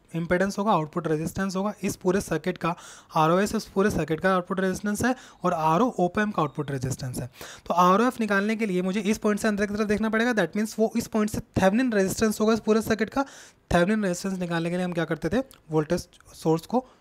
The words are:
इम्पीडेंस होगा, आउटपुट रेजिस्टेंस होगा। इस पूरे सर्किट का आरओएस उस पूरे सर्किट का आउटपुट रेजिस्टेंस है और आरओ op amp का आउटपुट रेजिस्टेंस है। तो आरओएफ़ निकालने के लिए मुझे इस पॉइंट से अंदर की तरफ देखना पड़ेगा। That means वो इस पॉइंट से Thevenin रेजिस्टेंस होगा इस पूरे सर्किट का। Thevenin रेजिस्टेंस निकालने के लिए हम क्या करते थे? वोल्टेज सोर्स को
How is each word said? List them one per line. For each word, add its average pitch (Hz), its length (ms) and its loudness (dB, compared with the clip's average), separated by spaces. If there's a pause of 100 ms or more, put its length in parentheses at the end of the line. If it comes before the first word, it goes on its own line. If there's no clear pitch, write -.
(160)
इम्पीडेंस 180 420 0
होगा, 208 140 0
आउटपुट 165 360 0
रेजिस्टेंस 165 480 -2
होगा। 202 180 -2 (100)
इस 208 120 -4
पूरे 185 260 0
सर्किट 180 360 -4
का 170 180 -4 (400)
आरओएस 175 400 2
उस 214 120 -4
पूरे 196 220 0
सर्किट 160 300 -2
का 190 140 2
आउटपुट 185 260 -2
रेजिस्टेंस 190 460 -2
है 247 100 2 (280)
और 180 100 2
आरओ 165 360 2 (100)
op 175 180 0
amp 208 180 -2
का - 60 0
आउटपुट 143 300 -4
रेजिस्टेंस 127 480 -6
है। 123 100 -10 (360)
तो - 80 -2
आरओएफ़ 190 460 4
निकालने 208 360 0
के 220 100 -4
लिए 180 160 0
मुझे 185 200 -2
इस 208 160 0
पॉइंट 208 220 0
से - 80 0
अंदर 208 180 0
की 202 80 -4
तरफ 208 140 -2
देखना 208 220 0
पड़ेगा। 226 240 0
That 185 220 0
means 214 240 -4
वो 220 180 2
इस 233 100 -2
पॉइंट 214 220 0
से - 120 -8 (160)
Thevenin 220 360 2
रेजिस्टेंस 208 480 0
होगा 220 120 4
इस 226 60 0
पूरे 214 220 2
सर्किट 214 280 -2
का। 277 160 -2 (460)
Thevenin 196 320 2
रेजिस्टेंस 190 360 -4
निकालने 170 300 -2
के 175 60 -4
लिए 180 100 -2
हम 180 80 -4
क्या 165 120 -2
करते 160 240 -4
थे? 226 140 0 (260)
वोल्टेज 156 380 0 (280)
सोर्स 160 300 0
को 254 200 -2 (160)